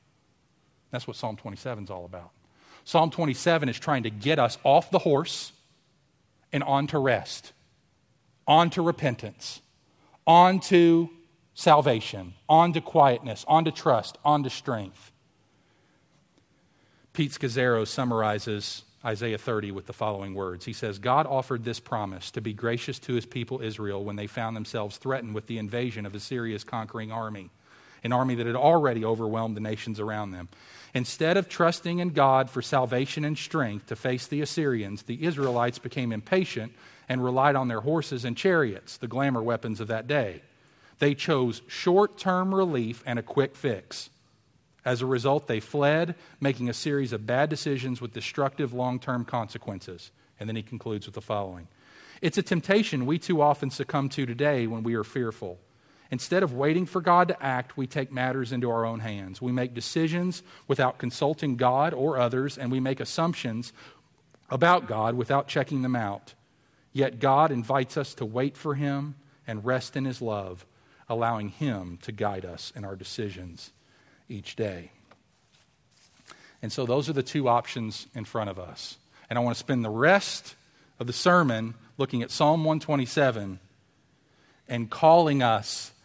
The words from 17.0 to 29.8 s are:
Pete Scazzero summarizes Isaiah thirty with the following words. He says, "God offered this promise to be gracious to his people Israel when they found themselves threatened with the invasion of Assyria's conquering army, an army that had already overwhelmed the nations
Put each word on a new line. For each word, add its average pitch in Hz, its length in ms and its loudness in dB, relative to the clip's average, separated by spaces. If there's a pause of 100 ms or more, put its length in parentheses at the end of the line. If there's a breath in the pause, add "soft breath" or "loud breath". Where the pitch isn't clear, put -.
Pete 151 180 0
Scazzero 123 540 0
summarizes 107 1000 -2 (200)
Isaiah 110 340 -4
thirty 104 340 -4
with 95 140 -10
the - 80 -14
following 98 400 -6
words. 92 320 -8
He 120 80 -8
says, 104 260 -8
"God 127 260 2
offered 131 380 -2
this 117 160 -6
promise 98 520 -6
to 120 100 -8
be 110 120 -6
gracious 117 460 -4
to - 140 -6
his 117 120 -2
people 127 360 -8
Israel 104 420 -6
when 101 120 -6
they 104 120 -8
found 113 280 -6
themselves 107 420 -8
threatened 120 380 -4
with 104 120 -8
the 117 100 -6
invasion 110 480 -4
of 101 100 -10
Assyria's 113 480 -6
conquering 110 480 -8
army, 107 380 -8 (540 soft breath)
an 120 100 0
army 127 220 2
that 117 100 -2
had 117 100 0
already 139 480 6
overwhelmed 113 540 0
the 104 40 -8
nations 107 380 -6